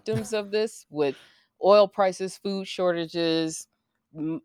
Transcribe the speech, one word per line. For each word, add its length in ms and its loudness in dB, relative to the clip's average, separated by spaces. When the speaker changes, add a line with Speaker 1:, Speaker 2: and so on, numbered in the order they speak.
Speaker 1:
<laughs> 0 -
Speaker 2:
victims 280 -4
of 180 -4
this 380 -4
with 280 -2
oil 240 8
prices, 500 -2
food 300 -6
shortages, 1000 -2
m-, 280 -6